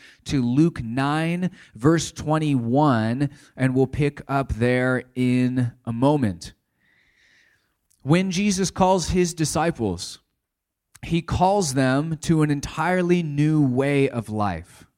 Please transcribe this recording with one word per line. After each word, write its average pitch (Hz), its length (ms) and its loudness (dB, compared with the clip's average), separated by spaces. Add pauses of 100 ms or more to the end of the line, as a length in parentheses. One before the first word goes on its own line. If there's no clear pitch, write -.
(260)
to 143 140 0
Luke 135 400 2
nine, 156 720 -2 (240)
verse 156 380 2
twenty-one, 139 1160 0 (260)
and 131 180 0
we'll 131 140 2
pick 143 400 -4
up 135 240 -2
there 127 500 0 (140)
in 127 560 0 (120)
a 117 80 -6
moment. 117 600 0 (1500)
When 180 280 2
Jesus 190 400 0
calls 185 380 2
his 175 260 0
disciples, 151 840 -2 (840)
he 165 180 -2
calls 185 520 0
them 139 440 0
to 156 240 2
an 151 100 0
entirely 175 720 0
new 151 360 0
way 135 480 2
of 117 200 -6
life. 101 580 -6 (120)